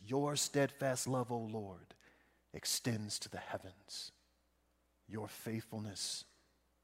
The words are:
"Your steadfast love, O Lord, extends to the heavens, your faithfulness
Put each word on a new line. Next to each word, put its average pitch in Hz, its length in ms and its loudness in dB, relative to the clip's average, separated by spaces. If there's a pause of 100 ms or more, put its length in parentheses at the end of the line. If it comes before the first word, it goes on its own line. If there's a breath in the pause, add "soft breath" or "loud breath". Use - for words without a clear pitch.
"Your 143 340 2
steadfast 135 720 4
love, 123 240 4
O 117 80 2
Lord, 104 560 -4 (580 soft breath)
extends - 680 0
to - 100 -8
the 90 100 -6
heavens, - 720 -8 (960)
your 107 200 -4
faithfulness 110 960 -4 (580)